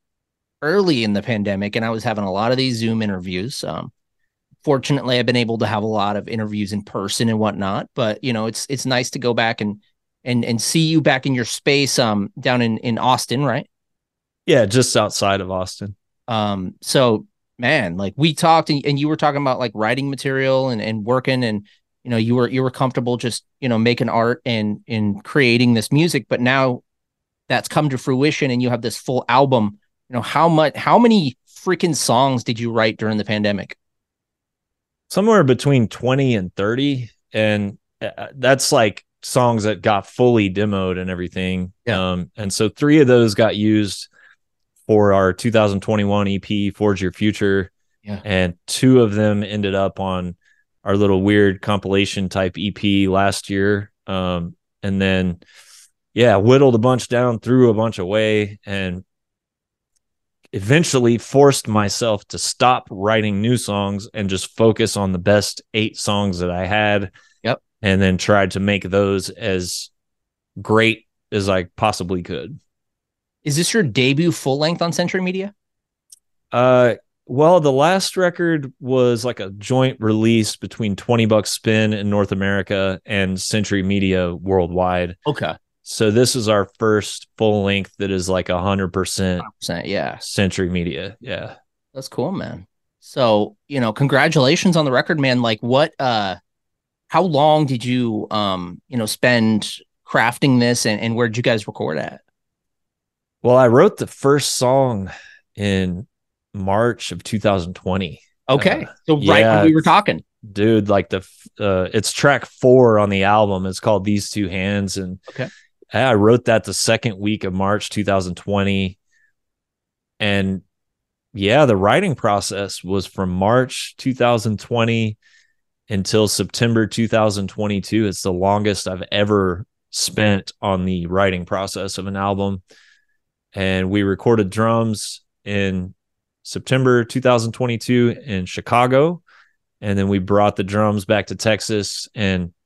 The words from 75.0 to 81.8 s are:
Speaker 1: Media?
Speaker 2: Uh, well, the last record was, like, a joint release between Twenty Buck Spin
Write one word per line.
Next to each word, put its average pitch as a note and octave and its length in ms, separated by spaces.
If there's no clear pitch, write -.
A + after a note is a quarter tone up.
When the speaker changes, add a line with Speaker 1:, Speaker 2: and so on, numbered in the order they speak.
Speaker 1:
Media? F#3 320
Speaker 2:
Uh, B2 440
well, D#3 300
the D3 120
last E3 440
record E3+ 640
was, B2 460
like, A#2+ 160
a G2 100
joint B2+ 480
release A2 560
between G#2 400
Twenty A#2 300
Buck G#2+ 200
Spin A2 460